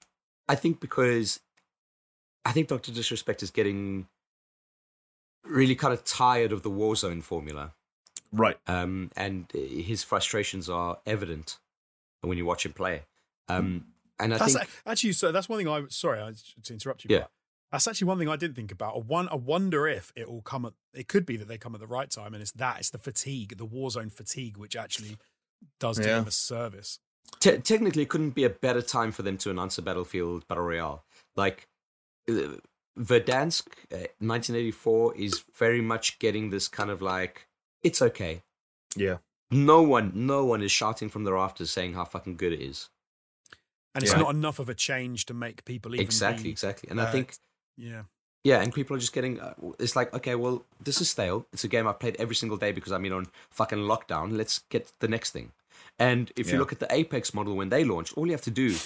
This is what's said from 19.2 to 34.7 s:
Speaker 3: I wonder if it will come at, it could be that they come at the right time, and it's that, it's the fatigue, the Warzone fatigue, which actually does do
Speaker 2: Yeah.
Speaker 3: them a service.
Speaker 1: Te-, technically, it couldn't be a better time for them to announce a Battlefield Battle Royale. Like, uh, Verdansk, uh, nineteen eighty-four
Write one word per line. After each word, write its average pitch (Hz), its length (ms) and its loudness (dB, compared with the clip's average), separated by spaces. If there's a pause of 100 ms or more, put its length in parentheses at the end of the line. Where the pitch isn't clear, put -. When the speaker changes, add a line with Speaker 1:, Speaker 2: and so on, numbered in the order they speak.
Speaker 3:
I 160 60 -4
wonder 151 520 2
if 147 300 -2
it 117 140 -10
will 120 120 -10
come 131 220 -6
at, 113 80 -10 (220)
it 131 140 -10
could 196 180 2
be 117 100 -4
that 104 120 -10
they 113 100 -12
come 113 160 -12
at 104 60 -14
the 110 60 -14
right 123 220 -6
time, 107 240 -10
and 104 80 -12
it's 107 120 -8
that, 123 260 -4
it's - 120 -4
the 117 80 -12
fatigue, 120 600 -6
the 113 80 -10
Warzone 117 460 -6
fatigue, 110 440 -10
which 104 200 -12
actually 107 420 -8 (600)
does 113 180 0
do 107 100 2
Speaker 2:
Yeah. 113 120 4
Speaker 3:
them 110 80 -2
a - 20 -10
service. 113 680 -4 (420)
Speaker 1:
Te-, - 180 8
technically, 202 440 4
it 135 60 0
couldn't 151 220 0
be 131 140 2
a 120 60 6
better 123 300 0
time 117 320 0
for - 100 -8
them 98 160 -2
to - 120 -4
announce 92 260 -4
a 90 60 -6
Battlefield 87 640 -4
Battle 87 160 -2
Royale. 82 400 -4 (320)
Like, 98 300 0 (640)
uh, 73 260 -2 (420)
Verdansk, 127 680 2 (260)
uh, 87 140 -8 (140)
nineteen 117 360 -2
eighty-four 117 600 2